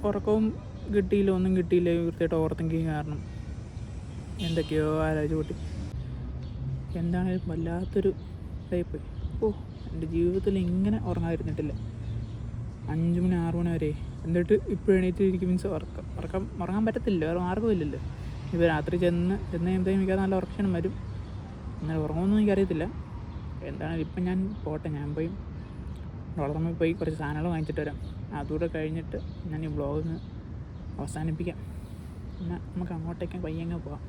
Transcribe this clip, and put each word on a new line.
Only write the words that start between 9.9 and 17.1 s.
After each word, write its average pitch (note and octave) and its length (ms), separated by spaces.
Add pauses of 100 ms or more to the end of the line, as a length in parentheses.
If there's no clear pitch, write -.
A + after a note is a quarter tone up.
എൻ്റെ D#3+ 220
ജീവിതത്തിൽ F#3 420 (100)
ഇങ്ങനെ F#3+ 320 (120)
ഉറങ്ങാതിരുന്നിട്ടില്ല. D#3+ 640 (1200)
അഞ്ച് E3+ 300
മണി, F3+ 120 (100)
ആറ് E3 140
മണി E3+ 160
വരെ. D#3 160 (340)
എന്നിട്ട് F3 300 (200)
ഇപ്പോൾ - 240
എണീറ്റ് F#3 300
ഇരിക്കും, F3+ 220
മീൻസ് F#3+ 260
ഉറക്കം, - 280 (140)
ഉറക്കം, F#3+ 240 (200)
ഉറങ്ങാൻ G3 240
പറ്റത്തില്ല, G#3+ 420